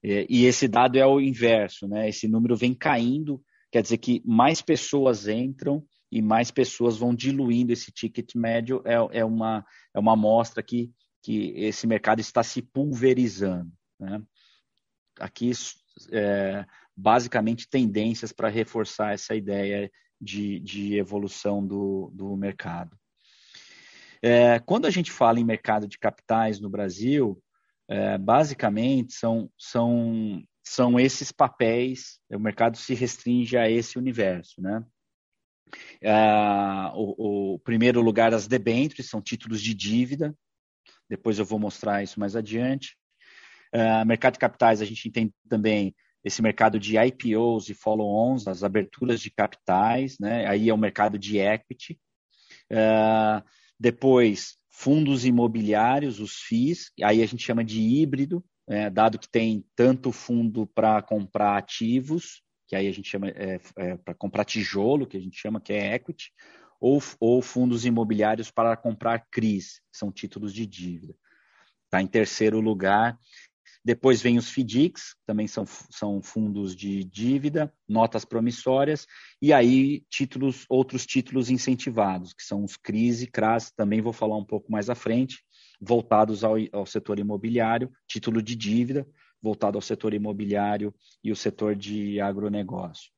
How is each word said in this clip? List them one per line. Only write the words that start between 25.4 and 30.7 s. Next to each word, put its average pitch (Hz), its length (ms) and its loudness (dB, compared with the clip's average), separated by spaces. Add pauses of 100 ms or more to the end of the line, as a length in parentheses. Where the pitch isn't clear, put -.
mercado 107 440 -2
de 101 100 -16
capitais 110 600 -2
no 104 100 -10
Brasil, 101 720 -2 (480)
é, 101 300 -2
basicamente 123 960 2
são, 113 440 -2
são, 113 840 -2 (200)
são 123 360 2